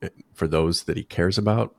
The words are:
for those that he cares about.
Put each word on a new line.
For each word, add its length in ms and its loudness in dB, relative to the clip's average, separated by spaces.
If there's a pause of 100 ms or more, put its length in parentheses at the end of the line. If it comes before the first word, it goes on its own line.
(340)
for 120 -2
those 380 0
that 120 -4
he 80 -8
cares 340 0
about. 400 0